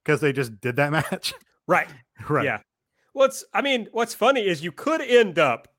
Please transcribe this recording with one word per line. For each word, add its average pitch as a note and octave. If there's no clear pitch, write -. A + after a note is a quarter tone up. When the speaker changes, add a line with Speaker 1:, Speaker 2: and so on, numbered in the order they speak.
Speaker 1:
'cause D3+
they D3
just B2
did B2
that C#3+
<laughs> -
match. D#3+
Speaker 2:
Right. E3
Speaker 1:
Right. C#3+
Speaker 2:
Yeah. A2
What's, C4+
I G3+
mean, B3+
what's -
funny A#3+
is E3+
you E3
could D#4
end A#3
up C3